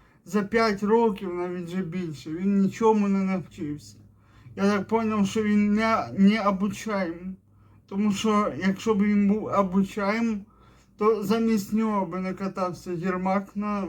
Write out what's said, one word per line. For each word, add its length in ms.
За 180
п'ять 400
років, 520
навіть 320
вже 160
більше, 480
він 300
нічому 480
не 160
навчився. 720
Я 60
так 240
поняв, 400
що 160
він 320
не, 340
не 240
обучаєм. 960
Тому 240
що, 460
якщо 360
б 80
він 260
був 160
обучаєм, 960
то 260
замість 500
нього 340
би 140
не 140
катався 580
Єрмак 640
на 320